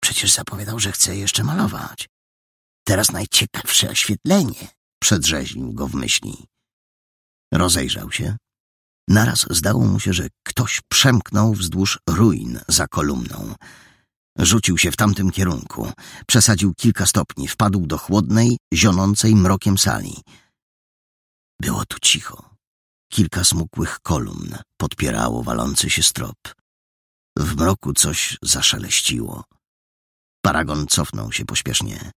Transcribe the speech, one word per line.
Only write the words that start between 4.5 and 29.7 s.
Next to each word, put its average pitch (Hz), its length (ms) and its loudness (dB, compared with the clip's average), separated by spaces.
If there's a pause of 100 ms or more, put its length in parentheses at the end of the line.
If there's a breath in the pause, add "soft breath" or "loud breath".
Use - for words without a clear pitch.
przedrzeźnił 67 760 0
go 67 140 -4
w 62 60 -6
myśli. 57 520 -4 (1080)
Rozejrzał 78 580 0
się. - 260 -4 (680)
Naraz 113 420 2
zdało 101 360 2
mu 98 140 2
się, 98 140 -2
że 123 140 -2 (200)
ktoś - 420 -4
przemknął 110 640 4
wzdłuż 92 460 -2 (100)
ruin 69 580 2
za - 200 0
kolumną. 60 680 -4 (840 loud breath)
Rzucił 98 400 2
się 185 140 2
w - 60 -8
tamtym 101 340 2
kierunku. 82 600 -4 (360 loud breath)
Przesadził 104 460 4
kilka 104 320 2
stopni. 71 420 -2
Wpadł 98 400 0
do 76 100 -2
chłodnej, 110 600 2 (160)
zionącej 101 640 4
mrokiem 98 420 4
sali. - 400 -2 (1400 soft breath)
Było - 240 -2
tu - 140 -12
cicho. - 560 -2 (560)
Kilka 90 320 2
smukłych - 560 -2
kolumn 50 560 -4 (220)
podpierało 58 680 -2
walący 60 460 -2
się 80 140 0
strop. - 340 -2 (1000)
W 78 180 -2
mroku 80 380 0
coś - 480 -2
zaszeleściło. - 1000 -2 (1000)